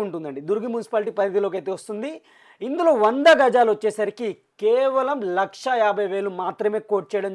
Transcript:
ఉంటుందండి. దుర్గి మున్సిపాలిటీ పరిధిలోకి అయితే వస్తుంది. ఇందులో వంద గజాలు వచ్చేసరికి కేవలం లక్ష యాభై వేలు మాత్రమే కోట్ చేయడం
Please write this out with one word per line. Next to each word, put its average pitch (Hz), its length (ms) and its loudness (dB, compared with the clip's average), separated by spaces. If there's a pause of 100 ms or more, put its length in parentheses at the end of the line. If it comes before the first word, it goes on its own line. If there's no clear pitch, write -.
ఉంటుందండి. 156 460 -8
దుర్గి 214 240 -2
మున్సిపాలిటీ 214 440 -4
పరిధిలోకి 196 420 0
అయితే 175 180 -8
వస్తుంది. 220 340 -10 (560)
ఇందులో 320 240 2 (140)
వంద 269 240 4 (120)
గజాలు 240 340 4
వచ్చేసరికి 214 540 -4 (340)
కేవలం 262 560 2 (200)
లక్ష 190 260 -4 (160)
యాభై 208 320 2
వేలు 196 180 -2 (120)
మాత్రమే 208 380 -2 (100)
కోట్ 190 220 0
చేయడం 196 220 -2